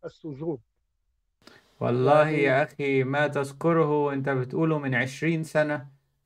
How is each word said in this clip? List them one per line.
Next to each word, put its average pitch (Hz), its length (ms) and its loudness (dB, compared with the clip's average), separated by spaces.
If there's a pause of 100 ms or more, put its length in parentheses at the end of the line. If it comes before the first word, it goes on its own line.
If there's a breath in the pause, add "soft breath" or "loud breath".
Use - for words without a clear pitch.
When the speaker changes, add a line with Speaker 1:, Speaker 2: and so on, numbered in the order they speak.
Speaker 1:
السجون. 156 540 -10 (1200 loud breath)
Speaker 2:
والله 131 480 4
Speaker 1:
يعني 151 140 0
Speaker 2:
يا 139 200 4
أخي، 139 420 0
ما 143 240 0
تذكره 147 800 0
وأنت 139 220 -2
بتقوله 147 500 0
من 135 160 -4
عشرين 160 500 -2
سنة، 151 440 -2 (380)